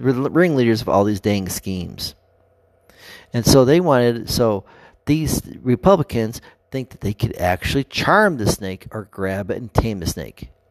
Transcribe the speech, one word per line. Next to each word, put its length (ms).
r-, 280
ringleaders 520
of 60
all 160
these 160
dang 300
schemes. 680
And 120
so 200
they 140
wanted, 500
so 360
these 360
Republicans 800
think 200
that 100
they 120
could 240
actually 460
charm 540
the 100
snake 440
or 200
grab 400
it 60
and 160
tame 260
the 80
snake. 420